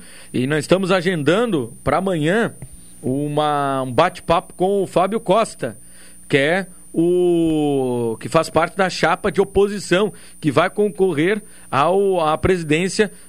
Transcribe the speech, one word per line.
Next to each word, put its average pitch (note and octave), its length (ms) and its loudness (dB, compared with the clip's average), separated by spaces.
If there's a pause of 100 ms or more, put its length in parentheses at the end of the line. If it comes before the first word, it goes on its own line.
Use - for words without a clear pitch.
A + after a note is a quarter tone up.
(340)
e B2+ 120 0
nós D3 140 0
estamos F3+ 320 0
agendando F3 920 0
pra C#3 180 0
amanhã F#3 560 0 (460)
uma, C#3+ 840 -2
um C3 80 -6
bate-papo E3+ 640 0
com G3 300 -2
o E3 40 -4
Fábio G3 320 0
Costa, F3+ 580 -2 (500)
que - 80 2
é E3 320 2 (240)
o D#3 1300 0
que - 80 -10
faz D#3+ 220 0
parte E3 260 0
da F#3 140 0
chapa F3 420 0
de F3 80 0
oposição G3 720 0 (300)
que D3+ 100 0
vai E3 180 2
concorrer G3 720 0 (280)
ao, F#3 500 2
à D#3 180 2
presidência F3 720 0 (180)